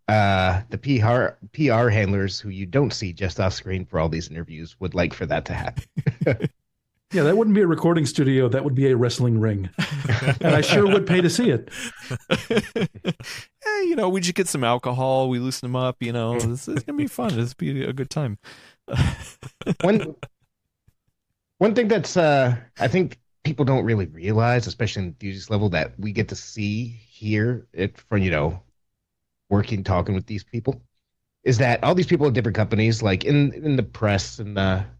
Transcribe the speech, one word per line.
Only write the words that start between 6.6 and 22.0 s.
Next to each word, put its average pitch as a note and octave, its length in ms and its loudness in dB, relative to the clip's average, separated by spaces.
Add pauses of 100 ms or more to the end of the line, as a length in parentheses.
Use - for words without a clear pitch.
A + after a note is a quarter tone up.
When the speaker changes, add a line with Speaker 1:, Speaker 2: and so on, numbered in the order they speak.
Speaker 2:
Yeah, F3 100 2
that E3 140 4
wouldn't G#3+ 180 4
be G#3+ 60 6
a F#3 60 4
recording E3 380 4
studio. C3 440 2
That C3+ 160 0
would C#3 100 0
be C3+ 160 4
a B2 60 4
wrestling A#2+ 420 2
ring. G2+ 340 0
Speaker 3:
<laughs> C3 680 -2
Speaker 2:
And D3+ 120 4
I D3+ 60 6
sure - 260 4
would - 220 4
pay F3+ 140 4
to F3 80 4
see A#3 220 2
it. A#2 180 -2 (600)
Speaker 3:
<laughs> - 600 -2 (760)
Eh, G#4+ 180 -2
you E4+ 120 0
know, G#3+ 140 0
we F#3+ 120 0
just F3 140 -2
get F#3 120 0
some C3+ 160 -2
alcohol. C3 680 0
We B2+ 100 -2
loosen B2+ 300 -6
them B2+ 60 -4
up. B2+ 260 -2
You A#2 120 -4
know, A#2+ 260 -2
this A#2 280 -4
is - 160 -4
gonna D4 140 -8
be D4 100 -2
fun. A#3+ 280 -4
This A#2 160 -2
would - 60 -20
be C#3 260 -4
a - 100 -4
good C3+ 160 -6
time. B2+ 280 -4 (500)
<laughs> - 960 -4
Speaker 1:
One, F#3 340 2 (1400)
one G#3 180 4
thing A#3+ 120 2
that's, G3+ 280 0